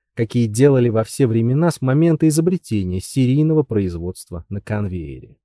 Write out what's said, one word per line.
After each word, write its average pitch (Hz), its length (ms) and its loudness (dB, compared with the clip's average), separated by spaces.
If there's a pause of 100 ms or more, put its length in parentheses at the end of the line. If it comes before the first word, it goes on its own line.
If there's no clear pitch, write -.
(140)
какие 120 320 -2
делали 123 420 4
во 110 140 0
все - 240 0
времена 123 460 0
с - 80 -14
момента 156 480 2
изобретения 143 720 -2
серийного 143 640 0
производства 90 840 -6
на 101 120 -8
конвейере. 90 840 -8